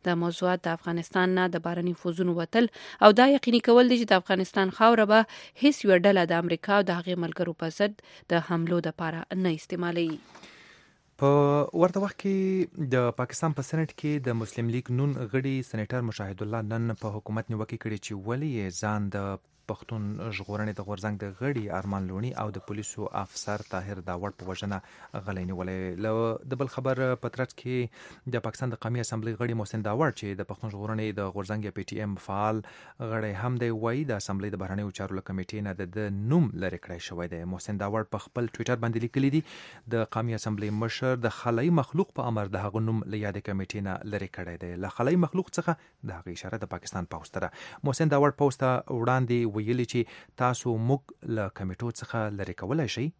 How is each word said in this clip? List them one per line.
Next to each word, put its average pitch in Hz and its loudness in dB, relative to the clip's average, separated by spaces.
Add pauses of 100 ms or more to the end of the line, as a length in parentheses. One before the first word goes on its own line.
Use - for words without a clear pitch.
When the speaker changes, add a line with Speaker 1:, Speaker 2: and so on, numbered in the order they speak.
Speaker 1:
دا 175 4
موضوعات 180 0
د 170 0
افغانستان 180 0
نه 180 4 (100)
د 165 -2
بارني 175 -2
فوزونو 175 0
وتل 226 4 (380)
او - 12 (120)
دا 262 10
یقیني 240 4
کول 247 10
دي 247 6
چې 214 2
د 185 8
افغانستان 190 2
خاوره 220 8
به 220 10 (400)
هیڅ 277 8 (100)
یوه 185 10
ډله 190 8
د 170 2
امریکا 175 2
او 202 6
د 175 0
هغې 175 -2
ملګرو 165 -2
په 165 -2
ضد 208 0 (300)
د 165 4
حملو 170 2 (100)
دپاره 165 -6 (220)
نه 165 2
استعمالوي. 170 -2 (1040)
Speaker 2:
په 139 6 (520)
ورته 180 2
وخت 196 -4
کې 190 0
د 123 4 (120)
پاکستان 147 -2
په 135 -6
سېنات 160 -2
کې 147 -2
د 117 0
مسلم 117 -2
لیگ 123 -2
نون 143 0
غړي 131 -2 (140)
سېنیټر 120 -4
مشاهد 98 -6
الله 113 -2
نن 113 -2
په 107 -4
حکومت 107 -6
نیوکې 110 -4
کړې 107 -4
چې - -8 (140)
ولې 139 -2
یې 101 -2 (180)
ځان 104 0
د 98 -4 (320)
پښتون 110 -6 (320)
ژغورنې 104 -4
د 101 -8
غورځنګ 104 -4
د 101 -6
غړي 127 -2 (140)
ارمان 95 -2
لوڼي 101 -4 (120)
او 104 -4
د 98 -8
پولیسو 107 -8 (140)
افسر 104 -6
طاهر 95 -6 (120)
داوړ 92 -6
په - -14
وژنه 98 -4 (480)
غلی 95 -4
نیولی. 92 -4 (300)
له 113 0 (220)
د 127 -4
بل 127 -4
خبر 131 -2 (220)
په 120 -4
ترڅ - -6
کې - -6
د 117 -2
پاکستان 123 -4
د 107 -10
قومي 120 0
اسمبلۍ 113 -4
غړي 117 -2
محسن 107 -4
داوړ 131 2 (100)
چې 101 -6
د 98 -6
پښتون 107 -8
ژغورنې 107 -4
د 101 -2
غورځنګ 104 -4
یا 95 -8
پی 95 -6
ټی 107 -6
ایم 104 -2 (140)
فعال 107 0 (400)
غړی 110 -4
هم 123 -2
دی، 117 0 (120)
وایي 123 -2
د 98 -2
اسمبلۍ 98 -4
د 95 -6
بهرنیو 98 -4
چارو 95 -4
له - -12
کمیټې 95 -6
نه 95 -6
د 87 -6
ده 104 -2 (160)
نوم 160 6 (140)
لرې 87 -4
کړی 87 -10 (100)
شوی 87 -6
دی. 82 -6 (140)
محسن 101 -6
داوړ 107 -2
په 101 -6
خپل 120 -4
ټویټر 120 -2
باندې 117 0
لیکلي 135 2
دي، 160 2 (520)
د 113 2 (100)
قومي 113 -2
اسمبلۍ 104 -2 (140)
مشر 127 -2
د - -2
خلای 123 4
مخلوق 175 -2
په 120 -2
امر 101 -2
د 95 0
هغه 110 0
نوم 113 0
له 104 -6
یادې 101 -4 (100)
کمیټې 98 -4 (100)
نه 92 -4 (160)
لرې 95 -4 (100)
کړی 87 -10
دی. 87 -8 (160)
له - -10
خلای 160 4
مخلوق - -4
څخه 175 0 (300)
د 87 -10
هغه 87 -10
اشاره 104 -8
د - -8
پاکستان 87 -8
پوځ - -10
ته 95 -2
ده. - -6 (380)
محسن 147 2
داوړ 143 6 (100)
پوځ 139 2
ته 127 4 (280)
وړاندې 120 2
ویلي 117 0
چې 120 2 (400)
تاسو 123 0 (140)
موږ - -2
له 107 0 (140)
کمیټو 98 -4 (100)
څخه 117 -4 (180)
لرې 90 -6
کولای 127 -2
شئ - -2 (120)